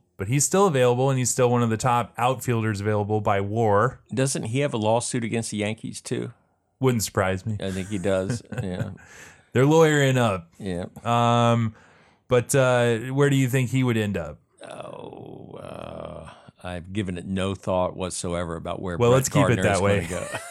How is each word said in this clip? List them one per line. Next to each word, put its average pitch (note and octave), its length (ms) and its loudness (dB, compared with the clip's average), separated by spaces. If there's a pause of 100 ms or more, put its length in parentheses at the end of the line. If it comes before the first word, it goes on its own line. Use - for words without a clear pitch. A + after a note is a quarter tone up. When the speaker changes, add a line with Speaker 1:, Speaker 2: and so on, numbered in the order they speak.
(160)
Speaker 1:
but F#2+ 120 -6
he's C#3 180 2
still G3 220 4
available, B2+ 420 4
and C3+ 80 2
he's B2+ 140 0
still B2 180 4
one A#2+ 140 2
of A2+ 80 2
the A2 60 0
top A#2+ 420 0
outfielders A2+ 600 0
available G#2 380 0
by G2+ 220 0
war. G#2+ 580 2 (140)
Speaker 2:
Doesn't C3+ 300 0
he A#2 160 -2
have C#3 160 -2
a - 20 -2
lawsuit A2+ 460 0
against A#2 260 -4
the G#2+ 80 -6
Yankees, G#2 440 -6
too? A#2+ 300 -6 (480)
Speaker 1:
Wouldn't B2+ 220 2
surprise F#2+ 460 -2
me. G#2+ 120 -4
Speaker 2:
I G2 120 -6
think F#2 180 -6
he G#2+ 80 -4
does, F#2+ 540 -2
Speaker 1:
<laughs> - 100 -6
Speaker 2:
yeah. G2 300 -6 (640)
Speaker 1:
They're B2+ 120 4
lawyering D3 540 4
up. G2+ 400 0
Speaker 2:
Yeah. F#2 260 -6 (180)
Speaker 1:
Um, A#2 720 2 (540)
but, B2 260 2
uh, B2 440 4 (140)
where C#3 200 4
do C#3 40 4
you C3+ 140 4
think B2+ 220 0
he C3 120 2
would A#2+ 140 2
end G#2 200 0
up? D2+ 200 -8 (320)
Speaker 2:
Oh, - 920 -14
uh, D#2+ 680 -12 (360)
I've F2+ 280 -10
given F#2+ 240 -4
it E2+ 80 -10
no F#2+ 300 -2
thought F#2 420 -2
whatsoever F2 580 -4
about E2+ 260 -8
where F2+ 160 -6
Speaker 1:
Well, A#2+ 140 4
Speaker 2:
Brett B2+ 60 6
Speaker 1:
let's C3+ 120 0
keep F#2+ 200 4
it A#2 80 4
Speaker 2:
Gardner - 60 -2
Speaker 1:
that G2+ 120 2
Speaker 2:
is F#2 60 2
Speaker 1:
way. G2+ 280 2
Speaker 2:
gonna F2 200 -6 (220)